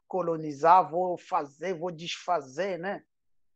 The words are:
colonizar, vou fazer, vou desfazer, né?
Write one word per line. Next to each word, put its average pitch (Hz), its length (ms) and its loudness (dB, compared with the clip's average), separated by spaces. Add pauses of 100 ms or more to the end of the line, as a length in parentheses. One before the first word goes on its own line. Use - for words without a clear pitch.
colonizar, 165 840 4
vou 175 280 -2
fazer, 165 560 -6
vou 170 180 -6
desfazer, 165 880 -4
né? 196 240 -6 (520)